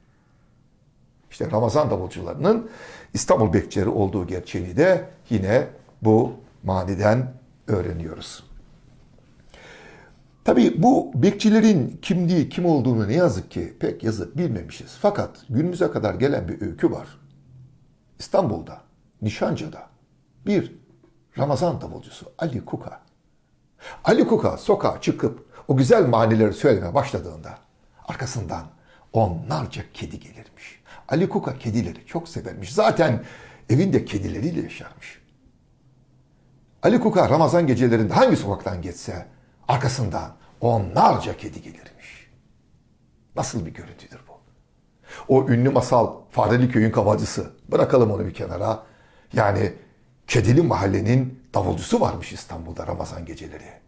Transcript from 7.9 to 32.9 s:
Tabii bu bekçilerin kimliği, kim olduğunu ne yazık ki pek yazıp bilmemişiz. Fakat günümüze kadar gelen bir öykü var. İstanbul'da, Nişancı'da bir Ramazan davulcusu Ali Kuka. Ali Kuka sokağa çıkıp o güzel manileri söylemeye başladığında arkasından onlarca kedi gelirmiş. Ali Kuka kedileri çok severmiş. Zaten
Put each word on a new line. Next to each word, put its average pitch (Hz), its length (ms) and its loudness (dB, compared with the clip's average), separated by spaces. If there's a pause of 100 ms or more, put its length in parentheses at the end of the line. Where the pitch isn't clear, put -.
Tabii 202 380 4
bu 269 320 4
bekçilerin 208 840 4
kimliği, 175 480 0
kim 175 160 -4
olduğunu 120 420 2
ne 110 60 -2
yazık 143 380 0
ki 85 280 -8
pek - 240 -6
yazıp 107 340 -4
bilmemişiz. 113 640 -6
Fakat 202 280 0 (200)
günümüze 165 420 0
kadar 101 220 -2
gelen 120 340 -2
bir - 140 -8
öykü 95 300 -2
var. - 160 -10 (1120)
İstanbul'da, 120 640 -2 (400)
Nişancı'da - 680 -6 (580)
bir 196 340 0 (580)
Ramazan 147 440 -2
davulcusu - 560 -18
Ali 123 280 -6
Kuka. - 360 -12 (1040)
Ali - 220 4
Kuka 214 300 0
sokağa - 440 0
çıkıp - 440 -2 (220)
o 131 100 2
güzel 131 280 6
manileri 110 480 4
söylemeye 92 400 2
başladığında 87 640 -6 (500)
arkasından 90 560 -8 (500)
onlarca 98 720 -2 (100)
kedi - 260 -14
gelirmiş. - 640 -20 (260)
Ali 170 200 0
Kuka - 280 -4
kedileri 104 480 -4
çok - 240 -10
severmiş. - 440 -12
Zaten 160 500 2 (460)